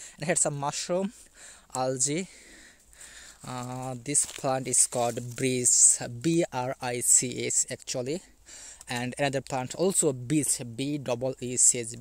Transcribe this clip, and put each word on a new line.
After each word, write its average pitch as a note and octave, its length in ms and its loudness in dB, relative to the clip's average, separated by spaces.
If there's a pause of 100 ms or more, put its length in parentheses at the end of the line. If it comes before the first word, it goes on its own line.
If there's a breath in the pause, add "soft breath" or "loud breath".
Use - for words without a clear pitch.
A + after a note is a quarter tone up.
(200 loud breath)
I D3 60 -8
had E3 120 2
some D3 220 0
mushroom, F3 520 -2 (640 loud breath)
algae. C3 540 0 (1160 loud breath)
Uh, B2+ 600 -8
this C#3+ 220 2
plant C3 420 -2
is - 180 4
called A#2+ 480 -2
brice, B2+ 680 6 (200)
B E3 320 4
R B2+ 280 -4
I B2 200 -2
C B2 460 2
S - 220 0
actually. C3 540 -4 (680 loud breath)
And B2 300 -4
another C#3 220 0
plant B2+ 340 -4
also F3 380 2
beech, C3 480 0 (160)
B C#3+ 220 -2
double B2+ 420 -4
E B2+ 160 -6
C - 240 4
H, A#2 200 -8